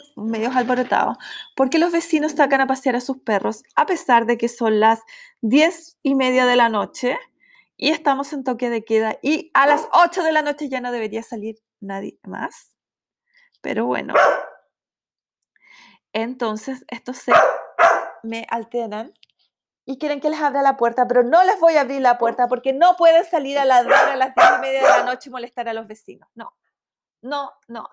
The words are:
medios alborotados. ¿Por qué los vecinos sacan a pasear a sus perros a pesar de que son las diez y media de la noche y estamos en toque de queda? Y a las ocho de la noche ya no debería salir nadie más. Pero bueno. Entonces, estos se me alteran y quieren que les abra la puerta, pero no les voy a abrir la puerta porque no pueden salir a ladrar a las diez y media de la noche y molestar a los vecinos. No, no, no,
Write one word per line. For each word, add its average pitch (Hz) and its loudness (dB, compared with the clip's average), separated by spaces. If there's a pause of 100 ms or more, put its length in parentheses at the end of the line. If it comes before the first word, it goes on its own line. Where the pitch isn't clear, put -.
(160)
medios 226 -4
alborotados. 247 0 (380)
¿Por 269 0
qué 320 0
los 339 2
vecinos 311 -2
sacan 285 2
a 262 0
pasear 262 -2
a 247 -2
sus 262 -6
perros 214 -4 (120)
a - 2
pesar 247 2
de 240 0
que 226 -2
son 220 0
las 220 4 (400)
diez 302 0
y 277 0
media 254 2
de 247 4
la 240 4
noche 220 -4 (600)
y - -2
estamos 285 -2
en 277 -8
toque 247 -4
de 226 -4
queda? 220 -2
Y - -2
a 277 4
las 294 2
ocho 339 4
de 320 0
la 311 0
noche 294 -6
ya 254 -8
no 247 -8
debería 220 -6
salir 220 -12 (220)
nadie 196 -10
más. - -12 (840)
Pero - -4
bueno. - -4 (2000)
Entonces, 233 -6
estos 254 -12
se - -2 (880)
me 226 -8
alteran 226 -8 (760)
y 262 -8
quieren 294 -4
que 302 -2
les 311 -4
abra 277 0
la 269 2
puerta, 233 0
pero 247 4
no 302 6
les 381 2
voy 330 6
a 294 4
abrir 269 -4
la 247 2
puerta 233 0
porque 247 -2
no 339 4
pueden 330 4
salir 277 -4
a 277 2
ladrar 254 4
a 277 -2
las 262 -4
diez - 6
y 254 -2
media 269 -2
de - 4
la - 4
noche 247 -8
y - -20
molestar 240 -10
a 226 -4
los 220 -10
vecinos. - -20
No, - -20 (680)
no, 285 -8 (140)
no, 233 -16